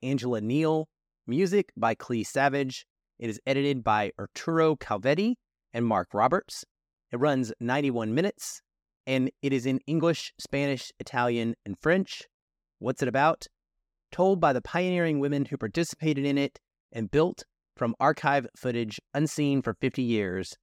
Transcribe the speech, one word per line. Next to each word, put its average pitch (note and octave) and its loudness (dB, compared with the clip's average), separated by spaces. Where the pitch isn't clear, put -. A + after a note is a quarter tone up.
Angela B2 -2
Neal. D#3 0
Music F3+ 0
by A2+ 2
Clee A2+ -4
Savage. C#3 0
It A#2 -6
is G#2+ -8
edited C#3 0
by G#2+ 0
Arturo D#3+ 2
Calvetti D3+ 0
and A#2 0
Mark G2 0
Roberts. B2+ 0
It A#2+ -2
runs C3 2
ninety-one A#2+ 0
minutes, - -4
and C3 0
it C#3 0
is B2+ 0
in C3 0
English, D#3+ 0
Spanish, C#3 -4
Italian, A#2+ 0
and G2 -8
French. F#3 0
What's B2 -4
it B2+ 0
about? C#3 2
Told F#3+ 2
by D3+ 4
the B2 0
pioneering F3 0
women C#3+ 0
who C#3+ -8
participated D3 -2
in C#3+ 2
it C#3 -2
and A2 -6
built D#3 0
from A#2 -2
archive C#3 2
footage A#2 -4
unseen C#3+ 0
for A2+ -2
fifty C3 -2
years, G2 -2